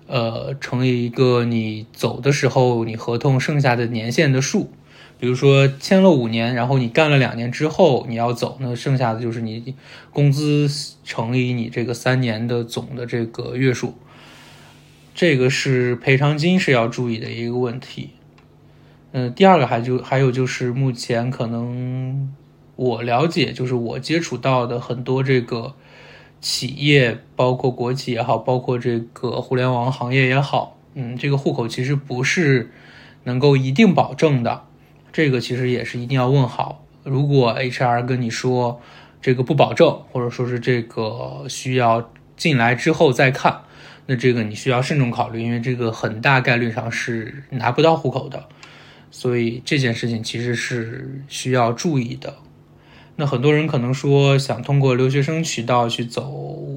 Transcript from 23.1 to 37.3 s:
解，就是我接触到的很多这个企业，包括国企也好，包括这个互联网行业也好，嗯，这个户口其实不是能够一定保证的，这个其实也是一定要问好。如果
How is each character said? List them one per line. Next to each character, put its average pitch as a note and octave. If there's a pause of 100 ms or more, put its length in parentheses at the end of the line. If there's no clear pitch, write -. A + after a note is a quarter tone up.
解， D#3
就 B2+
是 B2+
我 A#2
接 D3+
触 D3
到 B2+
的 A#2
很 B2+
多 C3
这 C3
个 A#2+ (640)
企 -
业， C#3 (180)
包 B2+
括 B2+
国 B2
企 C3
也 A2+
好， B2
包 B2+
括 B2+
这 A#2
个 A#2
互 -
联 B2+
网 B2
行 B2+
业 C3+
也 C3
好， - (180)
嗯， B2
这 C#3+
个 C#3
户 C#3
口 B2+
其 B2
实 C#3+
不 B2+
是 C#3 (500)
能 B2+
够 C#3+
一 C3
定 G3
保 C3+
证 C#3
的， A#2 (480)
这 D#3
个 B2+
其 A#2+
实 B2+
也 A#2+
是 -
一 A#2+
定 B2+
要 B2
问 C3+
好。 - (200)
如 C3+
果 C3+